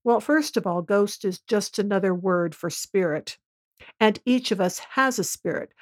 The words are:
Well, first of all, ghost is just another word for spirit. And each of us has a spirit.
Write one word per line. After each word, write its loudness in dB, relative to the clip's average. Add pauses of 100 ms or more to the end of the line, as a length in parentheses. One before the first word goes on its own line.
Well, 4
first 0
of 0
all, -2
ghost 0
is -4
just -2
another 0
word 0
for -6
spirit. -2 (640)
And 4
each 0
of 2
us 0 (140)
has 0
a -2
spirit. -6 (100)